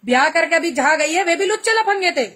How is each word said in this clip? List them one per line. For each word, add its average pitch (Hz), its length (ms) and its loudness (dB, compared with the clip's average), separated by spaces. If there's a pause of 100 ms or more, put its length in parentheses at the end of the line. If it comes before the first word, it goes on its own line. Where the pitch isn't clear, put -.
ब्याह 247 240 2
करके 330 280 0
अभी 330 140 0
जहाँ 285 260 0
गई 302 160 -2
है, 370 120 0
वे 339 120 0
भी 392 80 -2
लुच्चे 427 280 -2
लफंगे 403 400 0
थे। 269 120 -2 (120)